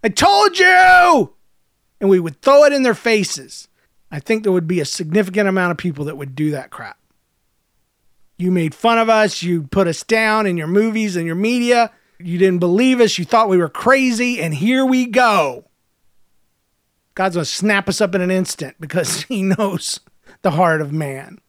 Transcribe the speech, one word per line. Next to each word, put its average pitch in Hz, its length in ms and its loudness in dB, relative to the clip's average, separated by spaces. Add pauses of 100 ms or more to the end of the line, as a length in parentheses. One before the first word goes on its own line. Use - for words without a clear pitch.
I 226 40 0
told 392 500 2
you." 359 760 6 (680)
And 196 100 0
we 190 100 6
would 165 220 -8
throw 285 220 6
it 285 80 6
in 277 120 -2
their 233 120 0
faces. 196 720 -4 (440)
I 151 80 -10
think 220 240 -4
there 208 80 0
would 175 160 0
be 175 140 -2
a 139 40 -4
significant 190 600 -2
amount 185 240 0
of 160 60 -6
people 147 280 -6
that 147 120 -12
would 139 180 -14
do 151 160 -2
that 139 180 -10
crap. - 280 -18 (1400)
You 180 140 -2
made 165 240 -2
fun 233 220 0
of 226 120 2
us. 214 320 2
You 170 220 -4
put 185 240 0
us 160 160 -6
down 220 440 0
in 175 100 -2
your 156 100 -6
movies 214 480 0
and 165 100 -4
your 165 100 -4
media. 240 560 0 (280)
You 175 180 -6
didn't 185 220 2
believe 233 400 2
us. 226 180 2
You 175 80 -4
thought 226 240 2
we 190 80 2
were 170 120 0
crazy, 247 720 0
and 160 120 -4
here 247 320 0
we 254 200 2
go. 208 600 0 (1500)
God's 185 200 -4
gonna 165 100 -4
snap 196 420 -2
us 196 140 -4
up 196 140 -2
in 185 60 0
an 180 100 -2
instant 185 480 -6
because 156 440 -6
<laughs> - 60 -18
he 202 140 -4
knows 190 560 -4 (420)
the 185 100 0
heart 160 300 0
of 143 100 -8
man. 143 580 -8